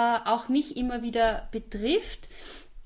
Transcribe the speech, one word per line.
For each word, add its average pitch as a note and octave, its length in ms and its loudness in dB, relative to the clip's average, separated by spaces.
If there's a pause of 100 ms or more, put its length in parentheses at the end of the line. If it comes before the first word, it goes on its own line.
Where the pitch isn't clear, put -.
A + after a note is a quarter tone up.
(240)
auch A3+ 240 2
mich C#4+ 300 2
immer B3 240 -2
wieder A3+ 480 2
betrifft, A3 800 -2 (560)